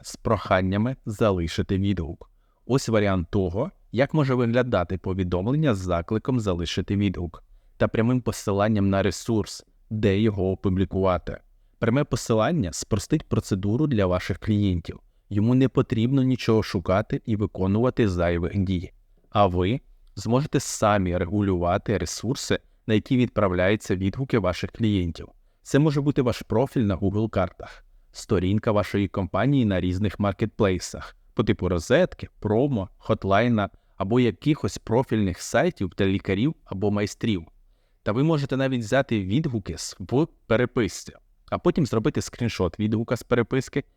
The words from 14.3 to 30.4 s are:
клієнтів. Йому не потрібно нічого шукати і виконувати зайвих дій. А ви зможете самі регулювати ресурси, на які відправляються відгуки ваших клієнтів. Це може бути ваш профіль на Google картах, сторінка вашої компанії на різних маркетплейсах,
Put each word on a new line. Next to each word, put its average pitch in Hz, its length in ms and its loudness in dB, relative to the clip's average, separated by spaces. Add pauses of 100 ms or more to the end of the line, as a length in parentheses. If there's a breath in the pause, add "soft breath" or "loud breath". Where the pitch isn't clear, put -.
клієнтів. 101 600 0 (300)
Йому 104 240 2
не 131 140 4
потрібно 127 540 0
нічого 120 400 2
шукати 104 640 -2
і 110 120 -2
виконувати 104 720 0
зайвих 87 500 0
дій. 92 340 -2 (380)
А 104 160 4
ви 92 340 0 (340)
зможете 131 460 0
самі 98 560 0
регулювати 92 800 0
ресурси, 101 600 -4 (280)
на 110 80 2
які 117 220 2
відправляються 101 800 0
відгуки 113 420 -2
ваших 90 340 -2
клієнтів. 92 560 -2 (340)
Це - 160 2
може 151 220 2
бути 143 220 0
ваш 120 200 -2
профіль 131 380 0
на 101 160 0
Google 98 340 0
картах, - 540 -6 (280)
сторінка 101 600 0
вашої 101 360 0
компанії 113 560 0
на 95 160 2
різних 92 400 -2
маркетплейсах, 101 960 -2 (180)